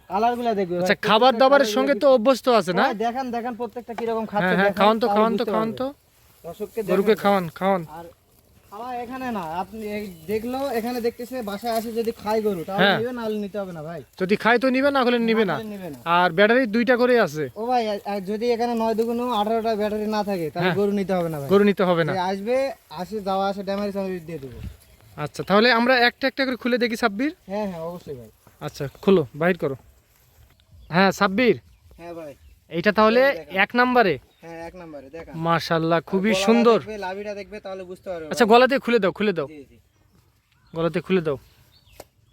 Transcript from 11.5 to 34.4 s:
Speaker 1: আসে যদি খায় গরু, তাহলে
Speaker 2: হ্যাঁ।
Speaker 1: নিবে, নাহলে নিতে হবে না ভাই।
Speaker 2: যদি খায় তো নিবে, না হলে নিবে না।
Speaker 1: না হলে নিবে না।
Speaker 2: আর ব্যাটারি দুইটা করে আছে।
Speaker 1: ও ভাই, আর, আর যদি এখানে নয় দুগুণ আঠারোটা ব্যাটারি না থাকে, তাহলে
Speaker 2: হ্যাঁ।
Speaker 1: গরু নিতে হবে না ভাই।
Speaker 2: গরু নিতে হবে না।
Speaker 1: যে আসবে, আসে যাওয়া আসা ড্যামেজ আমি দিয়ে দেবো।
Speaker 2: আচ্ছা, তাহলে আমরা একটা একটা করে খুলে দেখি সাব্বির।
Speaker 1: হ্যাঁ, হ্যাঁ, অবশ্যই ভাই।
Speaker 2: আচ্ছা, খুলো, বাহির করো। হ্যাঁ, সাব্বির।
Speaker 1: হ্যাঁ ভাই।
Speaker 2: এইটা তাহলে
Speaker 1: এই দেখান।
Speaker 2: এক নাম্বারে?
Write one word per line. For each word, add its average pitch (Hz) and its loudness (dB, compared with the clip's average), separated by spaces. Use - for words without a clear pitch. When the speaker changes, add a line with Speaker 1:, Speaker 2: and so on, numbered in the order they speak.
Speaker 1:
আসে 226 -4
যদি 226 -4
খায় 220 -2
গরু, 196 -2
তাহলে 190 0
Speaker 2:
হ্যাঁ। 190 2
Speaker 1:
নিবে, 240 -4
নাহলে 226 -6
নিতে 202 -8
হবে 185 -8
না 156 -12
ভাই। 156 -12
Speaker 2:
যদি 180 0
খায় 226 4
তো 262 2
নিবে, 262 2
না 269 2
হলে 240 2
নিবে 226 2
না। 175 0
Speaker 1:
না 139 -4
হলে 214 -12
নিবে 190 -12
না। 139 -12
Speaker 2:
আর 175 4
ব্যাটারি 214 4
দুইটা 233 2
করে 247 4
আছে। 151 -2
Speaker 1:
ও 214 -8
ভাই, 240 0
আর, 208 -4
আর 202 -6
যদি 208 -2
এখানে 240 -2
নয় 226 0
দুগুণ 233 -2
আঠারোটা 220 0
ব্যাটারি 208 -2
না 214 -2
থাকে, 180 -4
তাহলে 175 0
Speaker 2:
হ্যাঁ। 165 -2
Speaker 1:
গরু 202 2
নিতে 196 -2
হবে 175 -2
না 156 -6
ভাই। 139 -6
Speaker 2:
গরু 202 6
নিতে 202 2
হবে 175 2
না। 147 -2
Speaker 1:
যে 185 -2
আসবে, 202 -2
আসে 180 -10
যাওয়া 196 -2
আসা 196 -6
ড্যামেজ 196 -4
আমি 185 -6
দিয়ে 160 -12
দেবো। 120 -14
Speaker 2:
আচ্ছা, 147 -8
তাহলে 214 4
আমরা 240 4
একটা 240 2
একটা 269 -2
করে 254 -2
খুলে 240 0
দেখি 233 -2
সাব্বির। 240 -2
Speaker 1:
হ্যাঁ, 208 -4
হ্যাঁ, 170 -8
অবশ্যই 170 -10
ভাই। 117 -16
Speaker 2:
আচ্ছা, 151 -8
খুলো, 180 4
বাহির 170 0
করো। 139 -4
হ্যাঁ, 185 4
সাব্বির। 202 2
Speaker 1:
হ্যাঁ 170 -16
ভাই। 156 -16
Speaker 2:
এইটা 175 0
তাহলে 226 4
Speaker 1:
এই 254 -2
দেখান। 160 -10
Speaker 2:
এক 196 2
নাম্বারে? 240 4